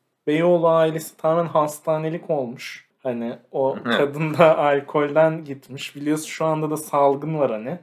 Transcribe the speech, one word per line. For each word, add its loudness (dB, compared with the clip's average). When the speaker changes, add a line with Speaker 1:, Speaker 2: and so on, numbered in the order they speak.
Speaker 1:
Beyoğlu 2
ailesi 0
tamamen 0
hastanelik -2
olmuş. -6
Hani -6
o 0
Speaker 2:
Evet. 0
Speaker 1:
kadın -2
da 8
alkolden 2
gitmiş. -14
Biliyorsun -4
şu -6
anda -2
da -4
salgın 0
var 0
hani. -8